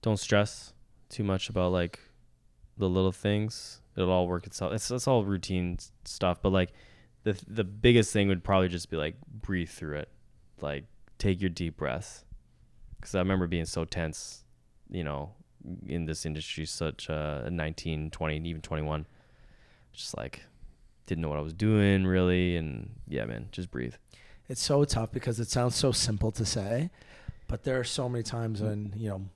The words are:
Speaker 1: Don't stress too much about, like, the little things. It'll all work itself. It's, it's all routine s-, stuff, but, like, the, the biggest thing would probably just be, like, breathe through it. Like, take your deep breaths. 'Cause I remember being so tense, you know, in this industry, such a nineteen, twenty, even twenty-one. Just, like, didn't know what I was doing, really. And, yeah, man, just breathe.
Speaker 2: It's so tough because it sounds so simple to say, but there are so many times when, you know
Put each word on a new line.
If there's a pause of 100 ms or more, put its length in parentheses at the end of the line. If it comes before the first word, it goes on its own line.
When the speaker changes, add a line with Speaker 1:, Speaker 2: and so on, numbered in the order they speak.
Speaker 1:
Don't
stress (360)
too
much
about,
like, (760)
the
little
things. (140)
It'll
all
work
itself.
It's,
it's
all
routine
s-, (140)
stuff,
but,
like, (520)
the, (100)
the
biggest
thing
would
probably
just
be,
like, (120)
breathe
through
it. (520)
Like, (320)
take
your
deep
breaths. (760)
'Cause
I
remember
being
so
tense, (460)
you
know, (560)
in
this
industry,
such
a
nineteen,
twenty, (140)
even
twenty-one. (880)
Just,
like, (640)
didn't
know
what
I
was
doing,
really.
And, (160)
yeah,
man,
just
breathe. (540)
Speaker 2:
It's
so
tough
because
it
sounds
so
simple
to
say, (580)
but
there
are
so
many
times
when,
you
know (100)